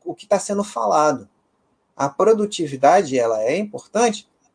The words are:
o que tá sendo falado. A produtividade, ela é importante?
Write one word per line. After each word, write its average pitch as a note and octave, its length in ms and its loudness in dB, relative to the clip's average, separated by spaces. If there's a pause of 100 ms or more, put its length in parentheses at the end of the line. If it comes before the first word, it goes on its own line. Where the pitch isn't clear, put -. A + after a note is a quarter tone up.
o E3+ 100 -10
que - 120 -20
tá G3+ 120 2
sendo G3+ 240 -4
falado. D#3 680 0 (680)
A C#3 120 -2
produtividade, E3+ 1080 2
ela A2+ 240 0
é C3 140 0
importante? G#3 720 -4 (260)